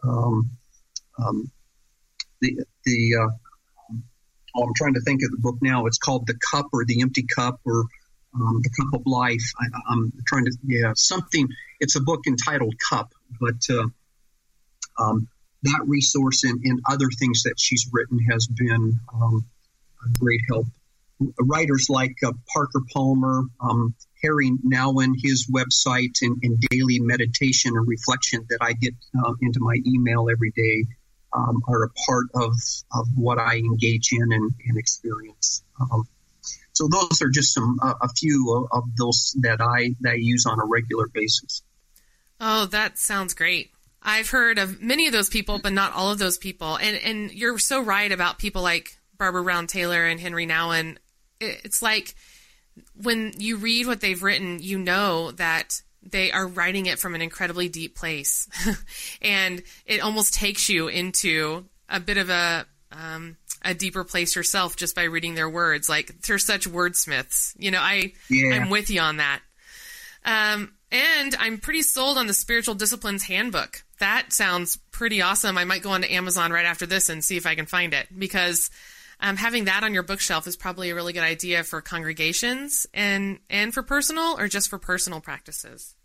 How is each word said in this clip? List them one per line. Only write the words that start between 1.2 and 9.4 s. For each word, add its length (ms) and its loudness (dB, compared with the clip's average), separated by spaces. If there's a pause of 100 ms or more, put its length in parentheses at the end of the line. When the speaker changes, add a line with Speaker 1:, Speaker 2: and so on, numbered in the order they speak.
Speaker 1:
the, 240 0 (200)
the, 360 4
uh, 760 -6 (600)
oh, 60 2
I'm 120 -2
trying 200 2
to 60 0
think 220 0
of 80 -2
the 80 -8
book 220 0
now. 260 2
It's 120 0
called 280 -2
The 120 -2 (120)
Cup 220 -2
or 140 2
The 160 2
Empty 320 0
Cup 300 0
or, 200 2 (500)
um, 280 2
The 80 2
Cup 300 -2
of 60 -4
Life. 520 0